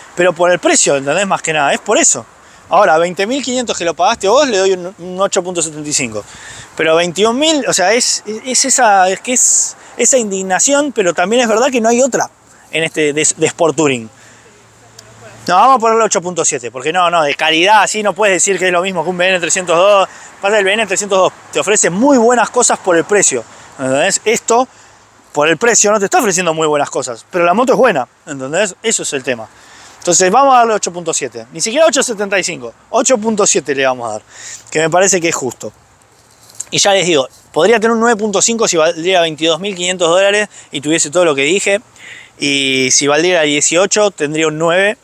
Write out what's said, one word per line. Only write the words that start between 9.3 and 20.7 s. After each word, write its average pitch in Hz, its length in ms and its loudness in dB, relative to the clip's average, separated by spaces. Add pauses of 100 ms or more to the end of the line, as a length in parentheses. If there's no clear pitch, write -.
es - 440 -2 (180)
esa 240 220 0
indignación, 208 720 -2
pero 180 220 -2
también 208 300 0
es 233 40 0
verdad 226 220 2
que 247 120 0
no 220 80 2
hay 240 120 2
otra 208 300 -2 (400)
en 160 120 -2
este 156 300 -2
de, 151 140 -2 (100)
de 160 80 0
Sport 156 300 0
Touring. 131 340 -2 (1400)
No, 180 80 2
vamos 254 220 6
a - 20 -8
ponerle 226 240 2
ocho 202 180 0
punto 165 240 -4
siete, 120 240 -4
porque 131 240 -6
no, 180 160 2
no, 170 140 2
de 143 100 0
calidad 170 480 4
así 214 220 -2
no 202 100 0
puedes 190 220 2
decir 180 240 0
que 180 80 0
es 180 40 0
lo 175 120 0
mismo 185 200 -4
que 160 60 -4
un 180 80 -4
B 175 100 2
N 185 120 2
trescientos 170 360 0
dos. 190 320 4 (320)
Pasa 202 140 -2
que 220 60 2
el 196 60 0
B 190 80 2